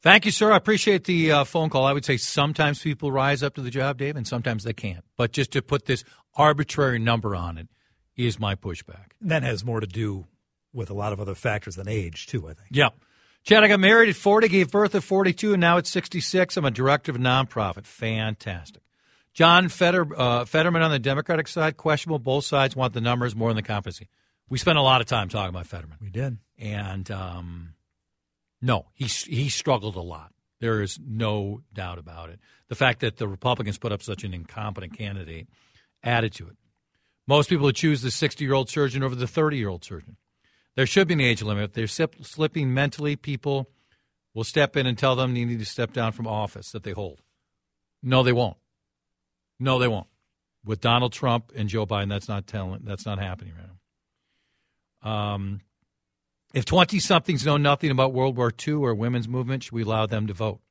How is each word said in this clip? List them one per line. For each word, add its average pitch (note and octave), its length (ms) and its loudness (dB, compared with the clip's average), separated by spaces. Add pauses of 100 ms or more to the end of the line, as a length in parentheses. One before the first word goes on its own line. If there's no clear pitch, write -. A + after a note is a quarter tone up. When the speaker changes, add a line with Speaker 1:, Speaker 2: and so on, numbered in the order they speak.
Speaker 1:
Thank F#3+ 240 8
you, G#3 40 2
sir. G#3+ 220 4
I G3+ 40 8
appreciate G3+ 480 2
the, E3 280 2
uh, C#3+ 120 4
phone D#3+ 260 0
call. C3 140 2
I C#3 80 4
would C#3 120 -2
say C3+ 120 0
sometimes D3 680 0
people C#3+ 300 -4
rise C3+ 300 0
up C#3 120 -4
to C#3 80 -8
the B2 80 -6
job, C3+ 280 -2
Dave, C#3+ 180 -4
and A#2+ 100 -6
sometimes A2+ 380 -4
they A2+ 100 -6
can't. F2+ 300 -10 (120)
But A#2+ 160 0
just C#3 200 -2
to C3 100 0
put - 240 -2
this B2+ 180 0 (300)
arbitrary C#3+ 640 2
number A2+ 360 0
on E2+ 220 -6
it E2 120 -14 (480)
is A#2+ 220 -2
my G2+ 160 -2
pushback. - 680 -12
Speaker 2:
That D#3+ 220 0
has A2+ 220 -4
more A#2 160 -2
to G#2+ 60 -6
do F#2+ 400 -6 (460)
with A#2+ 180 -8
a G2+ 40 -8
lot G#2 180 -4
of G2+ 80 -8
other G2 140 -8
factors G#2 420 -4
than F#2+ 120 -10
age, F#2+ 380 -6
too, E2+ 220 -6
I D#2+ 60 -14
think. - 160 -20
Speaker 1:
Yeah. C3+ 200 4 (520)
Chad, G#3+ 220 8
I G#3 40 8
got G3+ 120 6
married A3 300 8
at E3 60 -2
forty, G#3+ 320 4
gave F3+ 220 4
birth G3+ 240 2
at F#3 80 2
forty-two, F#3+ 520 0
and F3+ 80 2
now E3+ 160 6
at E3+ 80 0
sixty-six, F3+ 720 -2
I'm D3+ 80 0
a C3 40 2
director C3+ 400 0
of B2 60 -4
a A#2+ 40 -4
nonprofit. B2 680 0
Fantastic. A2 960 -6 (500)
John E3+ 380 6
Feder-, F3 440 2
uh, B2 300 0
Fetterman E3 380 2
on D#3+ 80 2
the C#3+ 80 0
Democratic C#3+ 500 -2
side, D#3 300 -2
questionable. D#3 400 -2
Both C3 260 -2
sides C3+ 320 2
want B2+ 160 0
the A#2 80 -6
numbers A#2+ 340 -2
more A2+ 140 0
than A2+ 80 0
the G#2+ 60 -4
competency. G2+ 460 -8 (420)
We C3 80 -2
spent E3 180 4
a C#3+ 60 4
lot C3 180 8
of A2 60 -2
time G#2 240 -2
talking G2+ 180 -4
about F2 200 -10
Fetterman. D#2 340 -14
Speaker 2:
We G2+ 80 -12
did. A#2+ 260 -6 (220)
Speaker 1:
And, G2+ 520 -8
um, F2 640 -12 (840)
no, B2 320 -2
he C3+ 140 -8
s-, - 180 -4
he C#3 240 -4
struggled G#2+ 480 -2
a F2+ 60 -10
lot. D#2+ 320 -14 (240)
There A2+ 240 0
is G2 200 -6
no G#2+ 600 -4 (100)
doubt F#2 260 -10
about E2 300 -18
it. F2 120 -20 (280)
The A#2+ 60 -8
fact B2 260 2
that A#2 160 -4
the A2 120 -6
Republicans G#2 500 -2
put A2+ 140 -6
up G2+ 100 -8
such G2 200 -12
an G2 120 -8
incompetent F#2 640 -12
candidate F#2 500 -12 (540)
added A#2 320 0
to - 140 -16
it. - 80 -20 (720)
Most C#3+ 220 6
people D3+ 160 2
would C3+ 120 4
choose D3+ 260 2
the B2+ 80 -2
sixty-year-old C3+ 580 0
surgeon C#3 340 -2
over C3 120 -2
the B2 140 -4
thirty-year-old B2+ 560 -2
surgeon. G2 320 -16 (600)
There C3 100 4
should F#3+ 220 4
be F3 60 2
an D3+ 60 2
age A#2+ 220 2
limit. G#2 220 -2
If G2+ 80 -10
they're A2 160 -4
sip-, - 360 -4
slipping D3 480 -2
mentally, C#3+ 440 -2
people C#3 540 -6 (640)
will A2+ 100 -4
step C#3+ 320 2
in C3+ 100 2
and B2 100 -2
tell C3 200 2
them B2+ 200 0
you A#2+ 80 -2
need A#2+ 140 -4
to G#2+ 80 -8
step A#2 260 -6
down A2+ 200 -2
from A2+ 160 -8
office G#2 420 -6
that G#2 140 -12
they G2+ 80 -8
hold. F2+ 300 -10 (800)
No, C3 200 4
they B2 100 4
won't. A#2 240 0 (1040)
No, C3 200 2
they B2 100 4
won't. G#2 180 -2 (580)
With G#2 160 -4
Donald A#2+ 320 2
Trump A#2 440 -2
and G#2 120 -4
Joe G#2+ 180 -2
Biden, G2+ 220 -2
that's G2+ 200 -6
not G2+ 180 -6
telling, F#2+ 380 -8
that's G2+ 200 -10
not G2+ 140 -6
happening F#2 360 -10
right F2 120 -20 (1400)
now. A2 60 -4 (240)
Um, G2 260 -8 (960)
if C3 100 0
twenty-somethings E3+ 800 2
know D3 120 2
nothing C#3+ 340 2
about C3 220 2
World B2+ 240 0
War A#2+ 140 2
Two D3+ 340 -2
or A#2+ 100 2
women's A#2 340 -2
movement, B2+ 360 -4
should - 80 -16
we A2+ 100 -4
allow A2 240 0
them G#2+ 220 -2
to G2+ 60 -6
vote? G#2+ 260 -6 (100)